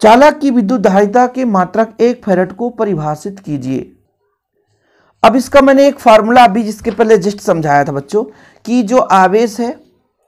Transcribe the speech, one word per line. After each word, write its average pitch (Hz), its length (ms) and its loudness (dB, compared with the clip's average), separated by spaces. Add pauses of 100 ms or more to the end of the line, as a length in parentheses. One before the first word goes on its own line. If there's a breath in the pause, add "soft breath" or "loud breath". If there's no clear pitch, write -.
चालक 269 380 4
की 277 120 -2
विद्युत 233 300 -2
धारिता 208 460 0
के 254 180 -8
मात्रक 208 560 -4
एक 247 240 -2
फैरड 185 280 -2
को 240 180 -8
परिभाषित 196 680 -8
कीजिए। 131 500 -10 (1300)
अब 226 120 2
इसका 269 260 0
मैंने 269 260 4
एक 285 120 -2
फार्मूला 220 440 4
अभी 226 200 0
जिसके 220 280 -8
पहले 220 260 2
just 202 220 -6
समझाया 151 440 -2
था 147 80 -8
बच्चों 139 320 -6 (420 loud breath)
कि 247 180 -2
जो 226 140 -2
आवेश 196 600 0
है 233 100 -6 (580)